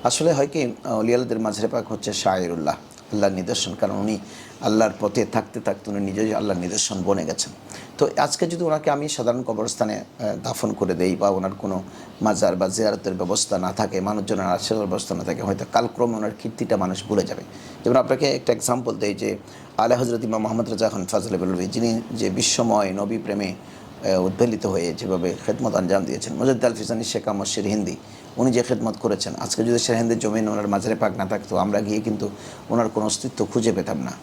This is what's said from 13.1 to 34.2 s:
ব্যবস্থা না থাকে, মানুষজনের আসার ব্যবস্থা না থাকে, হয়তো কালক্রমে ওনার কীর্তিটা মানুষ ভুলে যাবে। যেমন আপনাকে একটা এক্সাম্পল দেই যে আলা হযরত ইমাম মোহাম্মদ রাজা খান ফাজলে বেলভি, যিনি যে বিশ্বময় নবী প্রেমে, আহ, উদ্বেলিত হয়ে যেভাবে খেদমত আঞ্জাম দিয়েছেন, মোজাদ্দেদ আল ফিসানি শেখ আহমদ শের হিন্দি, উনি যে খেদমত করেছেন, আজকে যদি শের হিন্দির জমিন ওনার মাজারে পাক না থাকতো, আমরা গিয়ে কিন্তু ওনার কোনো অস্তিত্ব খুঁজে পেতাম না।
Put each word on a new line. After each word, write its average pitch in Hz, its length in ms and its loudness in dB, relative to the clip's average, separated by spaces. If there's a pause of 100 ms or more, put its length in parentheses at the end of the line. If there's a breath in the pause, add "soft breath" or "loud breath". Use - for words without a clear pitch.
ব্যবস্থা 92 440 0
না 90 140 0
থাকে, 101 300 0
মানুষজনের 98 440 -2
আসার 90 320 0
ব্যবস্থা 101 380 -2
না 87 80 -6
থাকে, - 180 -4
হয়তো 98 320 -2
কালক্রমে 117 420 2
ওনার 107 240 -2
কীর্তিটা 110 380 0
মানুষ 92 260 -2
ভুলে 104 200 2
যাবে। - 180 -6 (420 loud breath)
যেমন 120 120 4
আপনাকে 135 400 4
একটা 127 180 0
এক্সাম্পল 120 420 0
দেই 104 180 0
যে 101 240 -2 (400 loud breath)
আলা 117 200 6
হযরত 117 260 0
ইমাম 110 180 0
মোহাম্মদ 110 280 0
রাজা 107 200 2
খান 101 160 -4
ফাজলে 98 320 0
বেলভি, 92 300 0
যিনি 113 340 2 (100)
যে 110 180 0
বিশ্বময় 104 640 2
নবী 104 260 -2
প্রেমে, 101 380 -2 (480 loud breath)
আহ, 95 180 4
উদ্বেলিত 104 440 2
হয়ে 87 280 0
যেভাবে 92 420 0 (100)
খেদমত 113 300 0
আঞ্জাম 95 300 2
দিয়েছেন, - 280 -4
মোজাদ্দেদ 123 380 2
আল 110 60 -6
ফিসানি 113 260 -4
শেখ 110 240 -4
আহমদ 98 200 -2
শের 104 180 -2
হিন্দি, 104 300 0 (420 loud breath)
উনি 127 140 4
যে 120 120 4
খেদমত 113 360 0
করেছেন, 101 360 0
আজকে - 280 -2
যদি 120 160 4
শের 117 180 2
হিন্দির 117 220 2
জমিন 110 280 0
ওনার 104 200 0
মাজারে 101 280 2
পাক 104 220 0
না 98 80 -2
থাকতো, 101 320 -2
আমরা 101 240 2
গিয়ে 107 180 0
কিন্তু 104 300 -2 (400 loud breath)
ওনার 113 200 2
কোনো 110 160 0
অস্তিত্ব 110 480 -2
খুঁজে 117 180 4
পেতাম 90 300 -2
না। 62 100 -6 (100)